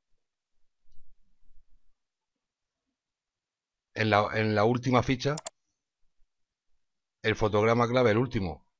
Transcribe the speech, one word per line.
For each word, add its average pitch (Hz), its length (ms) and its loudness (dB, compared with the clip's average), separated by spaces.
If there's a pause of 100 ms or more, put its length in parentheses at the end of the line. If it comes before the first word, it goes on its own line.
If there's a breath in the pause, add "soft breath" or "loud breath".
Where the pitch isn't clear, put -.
(4000)
en 110 160 0
la, 104 240 2
en 110 180 0
la 104 120 2
última 123 360 0
ficha, 135 340 -2 (1900)
el 110 120 0
fotograma 113 520 2
clave, 120 240 2
el 107 80 4
último, 95 480 -4 (120)